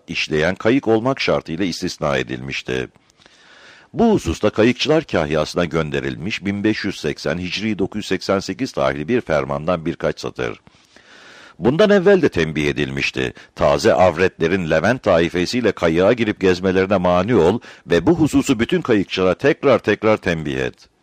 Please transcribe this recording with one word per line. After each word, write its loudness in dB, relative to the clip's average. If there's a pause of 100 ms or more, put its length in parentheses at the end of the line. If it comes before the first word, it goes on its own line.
işleyen -2
kayık 0
olmak 0
şartıyla -2
istisna -4
edilmişti. -6 (1040)
Bu 2
hususta 0
kayıkçılar 2
kahyasına -2
gönderilmiş -6
bin -4
beş 0
yüz -6
seksen -4
Hicri -6
dokuz -4
yüz -10
seksen -2
sekiz -6
tarihli -2
bir 0
fermandan -2
birkaç -4
satır. -8 (1000)
Bundan 4
evvel 6
de 2
tembih -2
edilmişti. -4 (220)
"Taze 4
avretlerin 2
Levent 0
taifesiyle 0
kayığa 2
girip -2
gezmelerine 2
mani 2
ol 4 (280)
ve 2
bu 4
hususu 0
bütün 0
kayıkçılara 0
tekrar 2
tekrar 0
tembih -4
et." -4 (280)